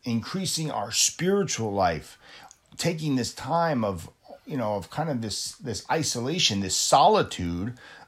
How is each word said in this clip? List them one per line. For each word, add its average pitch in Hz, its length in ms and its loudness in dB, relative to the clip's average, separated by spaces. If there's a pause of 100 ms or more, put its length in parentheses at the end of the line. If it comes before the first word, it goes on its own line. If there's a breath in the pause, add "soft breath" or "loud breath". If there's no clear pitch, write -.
increasing 151 680 -2
our 110 220 -4
spiritual 180 800 0
life, 87 480 0 (580 loud breath)
taking 156 380 0
this 120 180 -2
time 147 520 0
of, 92 240 -4 (360)
you 160 120 -6
know, 107 180 -2
of 98 140 -6
kind 160 200 -4
of 123 120 -2
this, - 320 -6
this 117 360 -8
isolation, 131 720 0
this 95 160 -2
solitude, 127 1000 4 (300 loud breath)